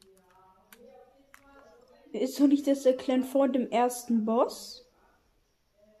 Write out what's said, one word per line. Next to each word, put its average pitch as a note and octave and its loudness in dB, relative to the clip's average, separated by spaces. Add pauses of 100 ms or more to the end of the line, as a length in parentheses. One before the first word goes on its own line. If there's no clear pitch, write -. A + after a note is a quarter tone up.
(2000)
ist - -4
doch C#4+ 6
nicht C#4 2
das C#4 0
erklären B3+ 2
vor C4+ 0
dem B3 -2
ersten A#3 0
Boss? - -4 (1160)